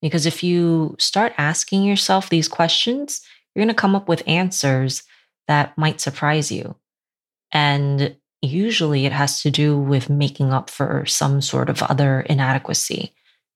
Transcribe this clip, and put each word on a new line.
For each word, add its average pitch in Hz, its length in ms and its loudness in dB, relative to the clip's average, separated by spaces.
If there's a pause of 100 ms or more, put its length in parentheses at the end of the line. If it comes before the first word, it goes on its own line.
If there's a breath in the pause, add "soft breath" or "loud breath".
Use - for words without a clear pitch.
Because 160 240 0
if - 180 -4
you 170 560 2
start 226 380 0
asking 160 460 0
yourself 196 460 2
these 165 180 2
questions, 247 720 -2 (320 loud breath)
you're 208 100 0
gonna 226 100 2
come 196 220 2
up 196 120 -2
with 165 200 0
answers 139 760 0 (440 soft breath)
that 147 300 0
might 156 240 -2
surprise 147 500 -2
you. - 240 -8 (760)
And 143 640 0 (260)
usually 151 640 0
it 139 60 0
has 143 300 -2
to 147 100 0
do 147 260 2
with 139 320 0
making 143 420 0
up 131 180 -2
for 139 360 -2
some 139 360 0
sort 131 280 -2
of - 140 -2
other 135 380 2
inadequacy - 920 -2 (420)